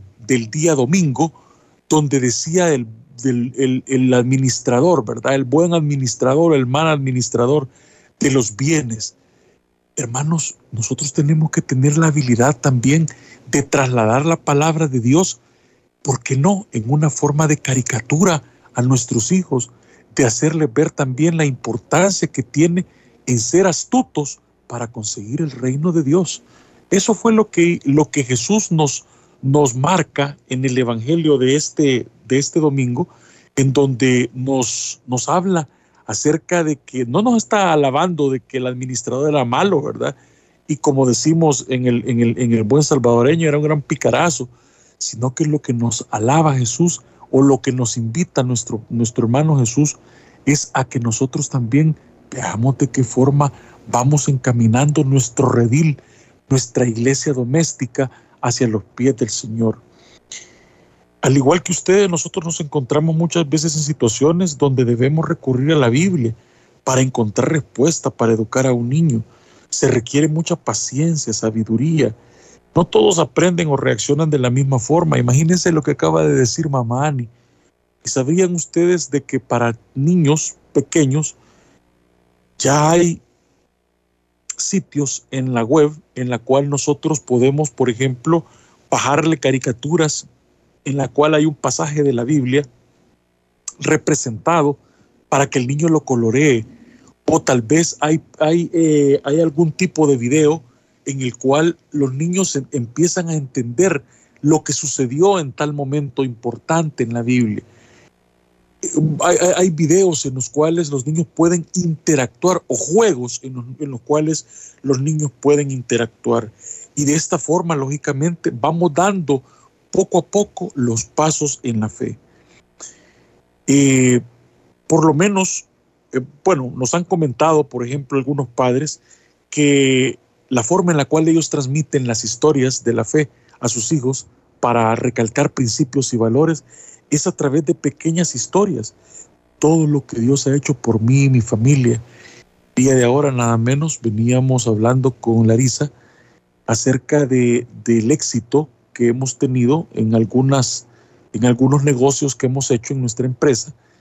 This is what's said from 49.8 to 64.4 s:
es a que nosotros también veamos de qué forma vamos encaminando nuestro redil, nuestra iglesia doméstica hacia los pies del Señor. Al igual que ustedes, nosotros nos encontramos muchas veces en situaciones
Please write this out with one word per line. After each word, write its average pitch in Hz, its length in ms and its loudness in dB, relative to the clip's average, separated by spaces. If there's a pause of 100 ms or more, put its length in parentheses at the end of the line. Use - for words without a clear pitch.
es 143 300 -2
a 135 80 0
que 127 160 -6
nosotros 131 500 -4
también 143 460 0 (340)
veamos 110 480 -4
de 139 100 0
qué 135 160 -2
forma 139 480 0 (400)
vamos 135 380 2
encaminando 131 720 2
nuestro 135 460 0
redil, 131 500 2 (480)
nuestra 127 380 0
iglesia 123 480 0
doméstica 131 800 -2 (300)
hacia 123 260 0
los 107 160 -2
pies 127 340 -2
del 113 120 -4
Señor. 113 500 -4 (1400)
Al 135 140 2
igual 143 280 2
que - 80 -6
ustedes, 196 360 2
nosotros 170 380 -6
nos 165 160 -6
encontramos 151 540 -2
muchas 165 340 0
veces 156 260 -2
en 156 60 -2
situaciones 151 800 0